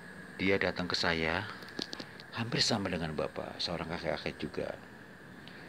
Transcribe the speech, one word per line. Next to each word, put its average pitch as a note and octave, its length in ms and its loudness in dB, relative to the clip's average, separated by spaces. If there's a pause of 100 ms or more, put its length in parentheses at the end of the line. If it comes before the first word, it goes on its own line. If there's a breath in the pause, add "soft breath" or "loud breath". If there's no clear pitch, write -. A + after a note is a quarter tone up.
(340)
Dia G2 240 6
datang F2+ 320 2
ke - 80 2
saya, E2 480 4 (880 loud breath)
hampir A#2 240 0
sama G2 320 4
dengan D#2+ 240 0
Bapak, - 480 -2
seorang D#2+ 240 0
kakek-kakek D#2+ 560 -2
juga. C#2+ 260 -2 (1000 loud breath)